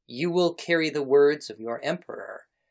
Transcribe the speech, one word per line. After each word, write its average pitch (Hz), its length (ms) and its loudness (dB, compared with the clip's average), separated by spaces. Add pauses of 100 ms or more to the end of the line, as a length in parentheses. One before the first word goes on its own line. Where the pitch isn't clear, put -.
you 147 240 -4
will 170 200 2
carry 165 380 0
the 147 120 -4
words 143 460 4
of 113 120 -14
your 117 240 -8
emperor, - 640 -8 (240)